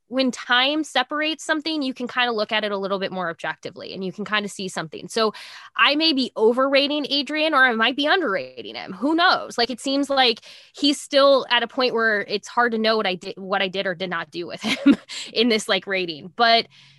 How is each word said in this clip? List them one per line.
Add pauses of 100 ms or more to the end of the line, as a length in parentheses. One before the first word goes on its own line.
(100)
when
time
separates
something,
you
can
kinda
look
at
it
a
little
bit
more
objectively
and
you
can
kinda
see
something.
So (440)
I
may
be
overrating
Adrian
or
I
might
be
underrating
him.
Who
knows?
Like,
it
seems
like (340)
he's
still
at
a
point
where
it's
hard
to
know
what
I
did,
what
I
did
or
did
not
do
with
<laughs>
him (360)
in
this,
like,
rating.
But (320)